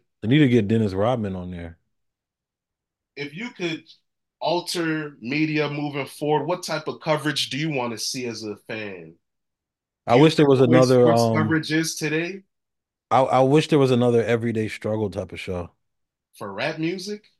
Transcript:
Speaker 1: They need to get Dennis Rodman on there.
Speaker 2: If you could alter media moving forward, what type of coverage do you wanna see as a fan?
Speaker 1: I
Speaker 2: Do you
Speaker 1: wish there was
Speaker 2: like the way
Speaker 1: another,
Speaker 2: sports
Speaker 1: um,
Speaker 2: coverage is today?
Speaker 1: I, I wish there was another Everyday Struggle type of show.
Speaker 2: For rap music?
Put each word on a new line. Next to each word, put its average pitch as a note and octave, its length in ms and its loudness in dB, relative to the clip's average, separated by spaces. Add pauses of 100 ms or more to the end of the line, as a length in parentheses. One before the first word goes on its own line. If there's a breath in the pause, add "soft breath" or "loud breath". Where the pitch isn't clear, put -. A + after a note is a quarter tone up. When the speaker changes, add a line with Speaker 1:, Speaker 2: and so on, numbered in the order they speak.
(200)
Speaker 1:
They G#2+ 80 -4
need C3+ 100 4
to D3 100 6
get A#2+ 200 4
Dennis A2 260 0
Rodman G#2 420 -2
on F2+ 160 -10
there. E2+ 260 -14 (1400)
Speaker 2:
If C#3+ 180 -12
you A3+ 160 -12
could E3 340 -8 (560)
alter D#3+ 800 -4
media D3+ 500 -2
moving D3 360 -6
forward, D3 400 -2
what F3+ 180 -4
type D#3+ 240 -6
of C3 120 -8
coverage D3 500 -2
do - 80 -4
you D#3 120 -2
wanna A#2+ 280 -4
see B2+ 280 -8
as A2 160 -8
a G#2 140 -8 (120)
fan? G2 460 -12 (920)
Speaker 1:
I A#2 80 4
Speaker 2:
Do C3 60 8
you - 20 8
Speaker 1:
wish D#3+ 140 6
there D#3 100 6
was C3+ 140 6
Speaker 2:
like C3 60 8
the - 0 -
way B2 140 6
Speaker 1:
another, B2+ 300 6
Speaker 2:
sports A#2 260 4
Speaker 1:
um, D#3 280 0
Speaker 2:
coverage D3+ 80 -6
is D#3+ 240 -2
today? E3+ 460 -6 (680)
Speaker 1:
I, B2 100 4
I B2+ 180 2
wish C#3+ 280 4
there D#3 100 4
was C3+ 140 4
another A#2+ 320 4
Everyday A2+ 440 -2
Struggle G#2+ 420 -4
type F#2 220 -8
of - 80 -14
show. F2 300 -8 (640)
Speaker 2:
For G2+ 180 -14
rap C#3+ 260 -6
music? F#3+ 600 -8